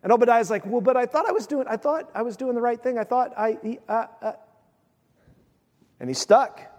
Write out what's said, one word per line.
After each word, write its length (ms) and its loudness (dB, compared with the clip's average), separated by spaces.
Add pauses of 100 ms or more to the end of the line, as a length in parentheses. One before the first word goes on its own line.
And 100 0
Obadiah's 380 4
like, 160 -4
Well, 140 -2
but 160 2
I 100 0
thought 220 -2
I 40 -2
was 140 -2
doing, 220 -4
I 80 -4
thought 380 -4
I 80 -6
was 140 -6
doing 180 -6
the 60 -4
right 200 -2
thing. 180 -4
I 60 -4
thought 320 -2
I, 260 -2
he, 160 -8 (100)
uh, 180 -2 (140)
uh. 120 -6 (1700)
And 100 -10
he's 80 -6
stuck. 420 6 (180)